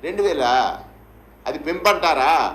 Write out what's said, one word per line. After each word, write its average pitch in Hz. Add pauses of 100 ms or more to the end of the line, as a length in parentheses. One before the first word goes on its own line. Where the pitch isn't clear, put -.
రెండు 190
వేల, 151 (1040)
అది 139 (100)
పెంపంటారా? 160 (220)